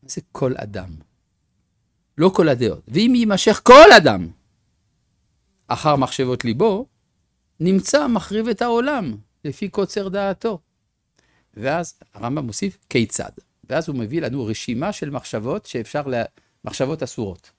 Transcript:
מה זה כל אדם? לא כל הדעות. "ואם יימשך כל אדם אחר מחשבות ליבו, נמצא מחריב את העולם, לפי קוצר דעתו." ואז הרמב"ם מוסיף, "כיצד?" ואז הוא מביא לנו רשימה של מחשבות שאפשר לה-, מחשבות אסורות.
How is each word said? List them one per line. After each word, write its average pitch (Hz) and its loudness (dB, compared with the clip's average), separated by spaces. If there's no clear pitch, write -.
מה - -20
זה - -10
כל 131 -2
אדם? 95 -12
לא 170 4
כל 170 2
הדעות. 120 -2
"ואם 208 0
יימשך 214 2
כל 285 12
אדם 107 4
אחר 147 0
מחשבות 127 -2
ליבו, 190 0
נמצא 196 0
מחריב 220 -4
את 226 -4
העולם, 240 -2
לפי 156 -8
קוצר 196 -6
דעתו." 196 -6
ואז 147 -6
הרמב"ם 123 -8
מוסיף, 101 -8
"כיצד?" - -2
ואז 151 -4
הוא 143 -6
מביא 120 -6
לנו 131 -6
רשימה 123 -6
של 151 -10
מחשבות 131 -8
שאפשר 139 -8
לה-, 120 -4
מחשבות - -6
אסורות. - -10